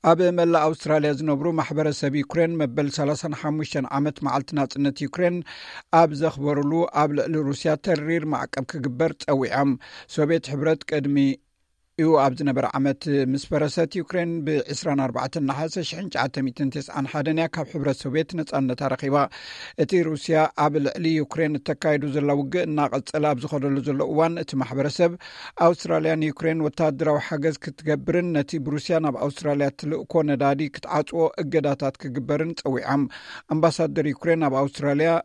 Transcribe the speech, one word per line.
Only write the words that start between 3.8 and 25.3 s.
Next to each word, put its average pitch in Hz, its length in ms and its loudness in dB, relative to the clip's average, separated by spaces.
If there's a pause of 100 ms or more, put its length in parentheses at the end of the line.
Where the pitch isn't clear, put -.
ዓመት 143 320 0
መዓልቲ 135 320 -2
ናጽነት 143 480 -2
ዩክሬን 175 360 0 (540)
ኣብ 165 220 6
ዘኽበሩሉ 143 580 0 (220)
ኣብ 147 180 4
ልዕሊ 156 300 0
ሩስያ 143 340 0
ተሪር 156 500 0
ማዕቀብ 131 400 -4
ክግበር 143 520 -2
ጸዊዖም። 135 540 0 (360)
ሶቪየት 156 420 0
ሕብረት 147 360 0
ቅድሚ 143 320 0 (800)
እዩ። 160 100 4 (100)
ኣብ 135 160 4
ዝነበረ 139 360 0
ዓመት 135 320 0 (240)
ምስ 139 180 0
ፈረሰት 151 500 0
ዩክሬን 170 380 -2 (100)
ብዕስራን 143 580 0
ኣርባዕተን 131 460 -2
ነሓሰ 147 360 -2
ሽሕን 165 260 -8
ትሽዓተ 135 340 -2
ሚእትን 135 280 -2
ተስዓን 139 380 -6
ሓደን 156 320 -2
እያ 165 80 0
ካብ 156 200 -6
ሕብረት 139 300 -2
ሶቪየት 147 360 -2
ነጻነታ 139 560 -2
ረኺባ። 135 260 0 (640)
እቲ 175 240 4
ሩስያ 156 360 2 (160)
ኣብ 151 200 2
ልዕሊ 151 380 0
ዩክሬን 151 420 0
እተካይዱ 147 560 0
ዘላ 143 240 2
ውግእ 143 280 0
እናቐጸለ 151 640 0
ኣብ 143 140 2
ዝኸደሉ 139 420 -2
ዘሎ 139 240 -2
እዋን፣ 160 300 2
እቲ 165 200 -6
ማሕበረሰብ 139 580 0 (440)